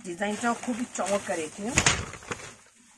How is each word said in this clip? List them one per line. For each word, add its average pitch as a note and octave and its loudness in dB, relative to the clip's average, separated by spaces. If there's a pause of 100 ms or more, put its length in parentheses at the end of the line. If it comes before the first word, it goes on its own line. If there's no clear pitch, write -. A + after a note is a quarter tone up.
ডিজাইনটাও G#3 0
খুবই A#3 -2 (100)
চমৎকার। G3 2
এটি D#3 -4 (1300)